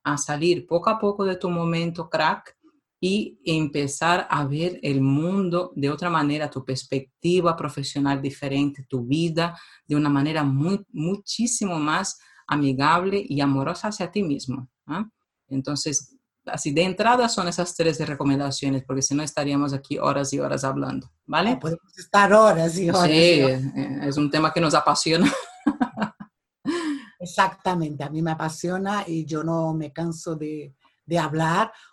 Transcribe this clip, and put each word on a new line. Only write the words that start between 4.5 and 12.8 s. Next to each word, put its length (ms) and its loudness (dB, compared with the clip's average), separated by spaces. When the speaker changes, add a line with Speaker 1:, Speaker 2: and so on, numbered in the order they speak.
Speaker 1:
el 200 0
mundo 720 0
de 140 0
otra 200 -4
manera, 400 0
tu 160 -8
perspectiva 880 0
profesional 680 -2
diferente, 680 -4
tu 160 -4
vida 520 -2
de 100 -2
una 140 2
manera 340 2
muy, 480 0
muchísimo 880 -4
más 400 -2
amigable 800 2